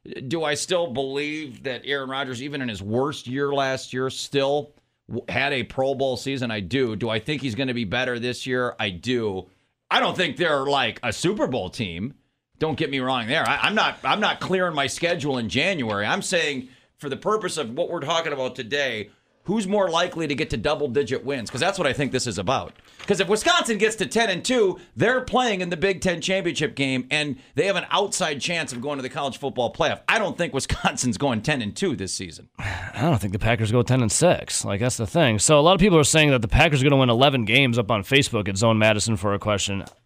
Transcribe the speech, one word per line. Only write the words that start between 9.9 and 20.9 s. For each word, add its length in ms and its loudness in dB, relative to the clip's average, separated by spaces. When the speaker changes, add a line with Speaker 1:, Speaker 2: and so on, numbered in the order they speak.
Speaker 1:
I 100 4
don't 140 0
think 220 -2
they're, 300 0
like, 360 0
a 120 -2
Super 320 0
Bowl 240 -4
team. 420 -6
Don't 180 -2
get 140 -2
me 100 -2
wrong 260 -2
there. 220 0
I, 140 2
I'm 120 2
not, 300 0
I'm 160 2
not 180 0
clearing 360 -2
my 120 0
schedule 520 -2
in 100 -4
January. 560 0
I'm 160 0
saying, 480 -2
for 100 -10
the 80 -4
purpose 400 -2
of 140 -4
what 180 -2
we're 120 -6
talking 340 -2
about 200 -4
today, 540 -4
who's 180 0
more 240 2
likely 380 0
to 80 0
get 140 -2
to 60 -4
double-digit 680 0